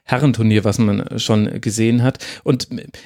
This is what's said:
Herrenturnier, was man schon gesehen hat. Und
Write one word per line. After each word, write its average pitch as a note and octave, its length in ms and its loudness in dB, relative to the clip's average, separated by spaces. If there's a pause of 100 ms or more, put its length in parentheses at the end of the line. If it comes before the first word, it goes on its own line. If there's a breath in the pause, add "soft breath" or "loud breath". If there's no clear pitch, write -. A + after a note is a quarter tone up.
Herrenturnier, A#2 640 2
was G#2 140 0
man G#2 420 0
schon G#2+ 400 0
gesehen A2+ 420 0
hat. C3 160 0 (240 loud breath)
Und C3 240 0 (400 loud breath)